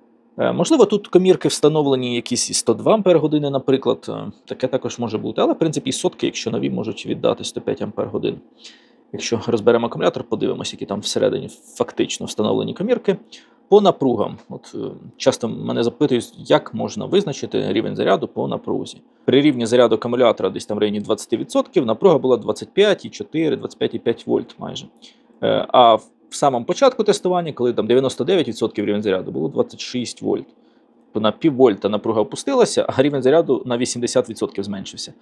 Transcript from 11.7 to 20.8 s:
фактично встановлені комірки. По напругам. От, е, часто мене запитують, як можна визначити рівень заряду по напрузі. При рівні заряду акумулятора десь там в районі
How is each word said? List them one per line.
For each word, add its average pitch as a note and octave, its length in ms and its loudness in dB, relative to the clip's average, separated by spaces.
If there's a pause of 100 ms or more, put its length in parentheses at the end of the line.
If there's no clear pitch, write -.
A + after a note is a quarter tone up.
фактично - 480 -4
встановлені A2 480 -2
комірки. G#3+ 440 -2 (520)
По G#3 120 8
напругам. B2+ 560 2 (120)
От, - 260 -16
е, - 20 -12 (400)
часто B2 300 0
мене A2+ 360 -4
запитують, A#2+ 540 0
як D3 360 0
можна G#2+ 320 -6
визначити G#2 680 -2
рівень G2+ 220 -2
заряду G#2 320 0
по - 200 -6
напрузі. - 540 -6 (240)
При C3 160 4
рівні B2+ 240 2
заряду A#2 300 6
акумулятора A#2 540 2
десь - 160 -8
там G#2 120 -4
в - 20 -2
районі G#2 200 0